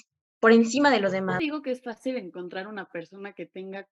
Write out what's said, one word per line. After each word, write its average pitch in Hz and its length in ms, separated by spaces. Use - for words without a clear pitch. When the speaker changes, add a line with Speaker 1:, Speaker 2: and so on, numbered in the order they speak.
Speaker 1:
por 226 140
encima 240 400
de 220 80
los 196 100
demás. 185 300
Speaker 2:
Digo 302 200
que 262 120
es 247 100
fácil 247 340
encontrar 185 520
una 202 200
persona 196 440
que 170 140
tenga 190 440